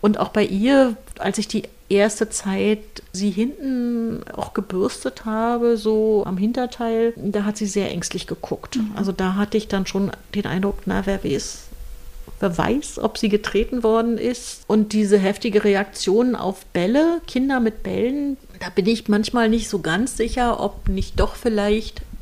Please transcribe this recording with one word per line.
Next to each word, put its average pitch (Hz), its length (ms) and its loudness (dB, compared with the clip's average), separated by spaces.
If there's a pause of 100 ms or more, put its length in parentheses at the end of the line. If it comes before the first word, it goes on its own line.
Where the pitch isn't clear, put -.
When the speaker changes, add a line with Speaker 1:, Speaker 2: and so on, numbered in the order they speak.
Speaker 1:
Und 208 180 4
auch 196 100 -2
bei 208 140 2
ihr, 240 540 4 (220)
als 190 180 -2
ich 214 100 -2
die - 160 -2 (240)
erste 208 420 2
Zeit 196 500 0 (340)
sie 202 160 0
hinten 240 920 -2 (120)
auch - 180 -6
gebürstet 196 680 -4
habe, 233 540 2
so 214 480 2
am 190 120 -2
Hinterteil, 233 800 0
da 208 300 -2
hat 208 100 0
sie 208 120 -4
sehr 196 240 0
ängstlich - 360 -6
geguckt. - 480 -8
Speaker 2:
Mhm. 214 200 -2
Speaker 1:
Also 196 180 -2
da 185 220 -2
hatte 202 200 0
ich 214 140 -2
dann 190 160 0
schon 196 260 -2 (220)
den 202 140 -2
Eindruck, 190 380 -2
na, 190 200 -2
wer 196 180 -2
weiß, - 360 -4 (840)
wer 175 160 0
weiß, - 420 0
ob - 180 -2
sie 220 120 0
getreten 226 540 0
worden 226 340 4
ist. - 500 -4
Und 208 240 4
diese 208 260 6
heftige 202 460 2
Reaktion 202 720 2
auf - 380 -6
Bälle, 302 540 2
Kinder 262 340 0
mit 220 220 0
Bällen, 262 520 -2 (240)
da 180 100 -8
bin 185 180 2
ich 226 200 0
manchmal 220 420 2
nicht 226 200 0
so 202 100 -2
ganz 180 380 -2
sicher, 240 440 0
ob - 280 -4
nicht 190 300 -2
doch - 160 2
vielleicht 208 640 0 (200)